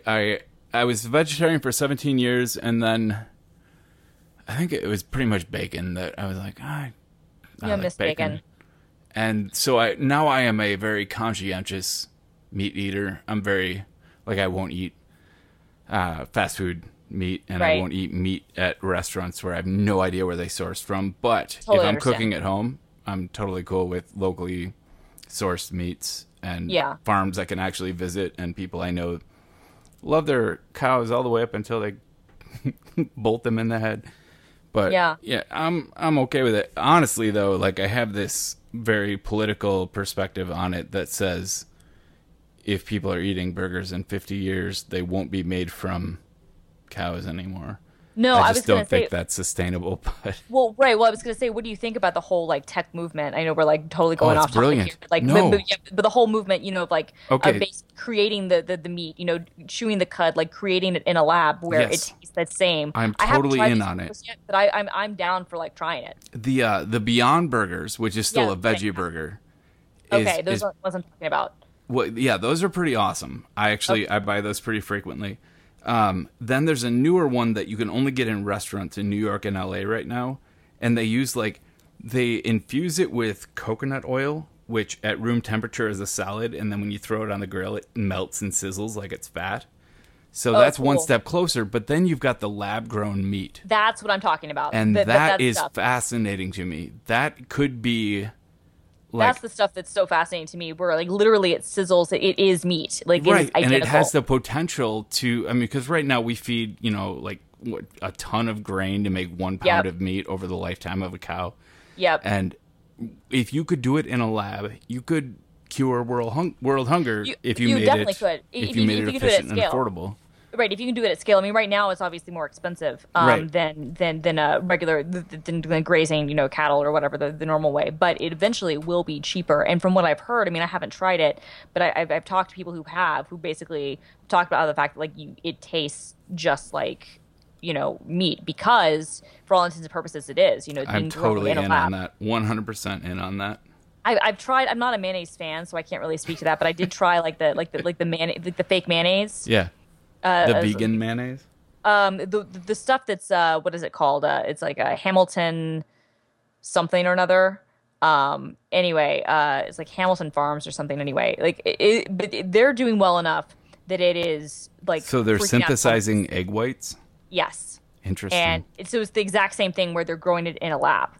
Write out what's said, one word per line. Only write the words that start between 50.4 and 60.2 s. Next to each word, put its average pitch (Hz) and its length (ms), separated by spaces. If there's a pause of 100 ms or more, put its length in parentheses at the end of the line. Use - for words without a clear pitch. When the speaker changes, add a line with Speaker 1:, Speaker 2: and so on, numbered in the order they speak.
Speaker 2:
Well, 240 300
right. 254 180
Well, 226 100
I 226 40
was 214 100
gonna 226 140
say, 233 160
what 220 120
do 226 60
you 214 60
think 220 200
about 185 200
the 175 60
whole, 170 260
like, 147 180
tech - 280
movement? 160 420
I 160 80
know 160 100
we're, 160 120
like, 156 240
totally 165 300
Speaker 1:
Oh, 156 60
Speaker 2:
going 156 120
Speaker 1:
it's 156 80
Speaker 2:
off 131 60
topic - 40
Speaker 1:
brilliant. 123 340
Speaker 2:
here. - 80 (140)
Like, 165 120
Speaker 1:
No. 147 280
Speaker 2:
but, 202 60
but, 190 120
yeah, 202 60 (160)
but 196 100
the 214 80
whole 233 160
movement, 208 380
you 196 80
know, 185 120
of, 165 80
like, 160 220 (160)
Speaker 1:
Okay. 135 260
Speaker 2:
uh, 101 40
bas-, - 240 (120)
creating 208 520
the, 175 160
the, 180 140
the 165 120
meat, 170 300
you 180 60
know, 170 140 (280)
chewing 214 320
the - 80
cud, 165 280